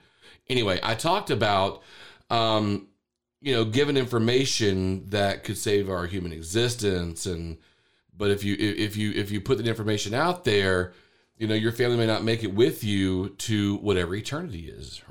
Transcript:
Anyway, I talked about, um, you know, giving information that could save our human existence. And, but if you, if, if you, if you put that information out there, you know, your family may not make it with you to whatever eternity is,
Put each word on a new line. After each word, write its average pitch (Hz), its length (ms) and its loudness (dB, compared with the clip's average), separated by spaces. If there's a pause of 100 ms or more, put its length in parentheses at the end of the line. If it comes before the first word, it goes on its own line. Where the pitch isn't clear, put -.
(500)
Anyway, 107 340 2
I 113 100 2
talked 180 360 0
about, 101 540 2 (460)
um, 110 580 0 (520)
you 135 140 -2
know, 113 100 2
giving 139 320 2
information 113 1160 2
that 101 340 0
could 101 120 -6
save 101 320 0
our 87 160 -2
human 87 280 -6
existence. 92 920 -2
And, 82 320 -6 (580)
but 104 120 2
if 101 140 2
you, 101 120 0
if, 104 220 0
if 104 200 -2
you, 107 160 0
if 98 180 -2
you 104 80 -2
put 127 180 0
that 110 100 -2
information 107 460 -2
out 170 300 -2
there, 95 480 2 (460)
you 110 100 -4
know, 110 80 2
your 110 160 0
family 120 240 2
may 117 120 2
not 107 180 0
make 113 180 0
it 98 100 -4
with 117 300 2
you 95 460 0
to 104 480 0
whatever 92 380 0
eternity 110 520 -8
is, 62 440 -16